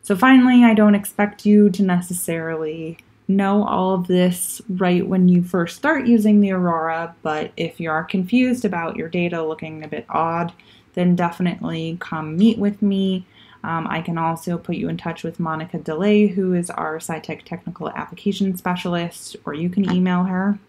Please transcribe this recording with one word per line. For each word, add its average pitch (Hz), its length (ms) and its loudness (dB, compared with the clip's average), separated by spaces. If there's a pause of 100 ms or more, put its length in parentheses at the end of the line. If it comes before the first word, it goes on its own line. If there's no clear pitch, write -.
So 202 140 -2
finally, 254 480 8
I 226 120 8
don't 208 180 6
expect 208 540 -2
you 208 240 8
to 190 100 -2
necessarily 165 1160 -4 (280)
know 196 380 2
all 185 300 0
of 180 100 -2
this 180 640 0
right 180 360 2
when 185 220 4
you 180 140 6
first 175 340 -2
start 285 300 -2
using 214 360 6
the 196 100 2
Aurora, 170 720 -2
but 151 340 -4
if 165 220 -6
you 165 100 -6
are 160 140 -2
confused 240 640 0
about 170 320 -4
your 160 120 -8
data 175 340 -2
looking 156 400 -8
a 151 40 -14
bit 151 200 -10
odd, 165 460 -4 (400)
then 180 220 2
definitely 170 840 -4
come 156 380 -8
meet 226 220 4
with 202 240 -2
me. 190 420 -2 (380)
Um, 160 260 -6
I 160 120 -4
can 165 180 -6
also 165 400 -4
put 170 160 -6
you 165 140 -6
in 165 80 -6
touch 165 260 -10
with 165 160 -8
Monica 160 400 -6
DeLay, 202 480 2
who 185 260 -2
is 175 160 -2
our 160 300 -4
SciTech 160 420 -10
Technical 170 480 -10
Application 190 680 -4
Specialist, 175 880 -6
or 147 120 -10
you 170 140 -4
can 180 220 -2
email 180 340 2
her. 190 440 -2